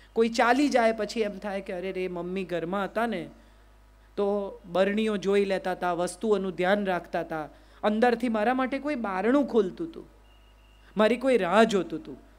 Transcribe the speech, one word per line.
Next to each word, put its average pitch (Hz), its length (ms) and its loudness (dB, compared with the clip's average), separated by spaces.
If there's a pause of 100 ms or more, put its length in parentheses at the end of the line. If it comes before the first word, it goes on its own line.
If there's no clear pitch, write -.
(120)
કોઈ 226 160 4
ચાલી 247 400 4
જાય 226 240 4
પછી 220 280 -4
એમ 202 180 -4
થાય 202 220 -6
કે 196 120 -10
"અરે 185 200 -6
રે, 185 160 -4
મમ્મી 180 360 -6
ઘરમાં 175 400 -4
હતા 214 220 -2
ને 175 240 -6 (840)
તો 202 480 -2
બરણીઓ 202 520 0
જોઈ 196 280 2
લેતા 185 280 -2
હતા, 180 200 -2
વસ્તુઓનું 190 600 -2
ધ્યાન 190 340 0
રાખતા 175 340 -4
હતા, 160 280 -8 (340)
અંદરથી 233 460 2
મારા 220 260 2
માટે 262 240 -2
કોઈ 294 160 -4
બારણું 226 520 0
ખોલતું 175 400 0
હતું, - 220 -14 (880)
મારી 214 200 4
કોઈ 254 200 4
રાહ 185 280 4
જોતું 175 340 0
હતું, 147 180 -14 (220)